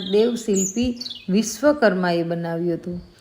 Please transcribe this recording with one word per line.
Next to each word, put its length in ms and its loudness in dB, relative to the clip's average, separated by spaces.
દેવ 240 4
શિલ્પી 560 -2
વિશ્વકર્માએ 920 2
બનાવ્યું 560 -2
હતું. 200 -8